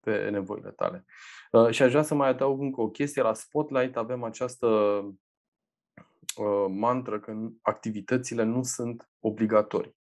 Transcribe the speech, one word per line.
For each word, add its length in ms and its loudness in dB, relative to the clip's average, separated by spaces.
pe 300 -2
nevoile 400 -6
tale. 340 -4
Uh, 180 8
și 120 2
aș 80 8
vrea 120 4
să 120 0
mai 140 4
adaug 320 0
încă 200 -4
o 100 0
chestie. 320 -2
La 120 2
Spotlight 640 -2
avem 260 -4
această, 440 -4
uh, 320 0
mantră 520 -2
că 140 -12
activitățile 800 -2
nu 200 0
sunt 480 -8
obligatorii. 800 0